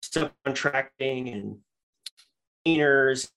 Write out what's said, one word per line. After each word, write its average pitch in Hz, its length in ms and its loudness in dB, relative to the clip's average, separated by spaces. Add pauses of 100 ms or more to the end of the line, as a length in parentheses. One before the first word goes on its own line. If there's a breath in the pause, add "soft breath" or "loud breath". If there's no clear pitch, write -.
subcontracting 135 1300 -4
and 104 240 -10 (1080)
painters 139 720 4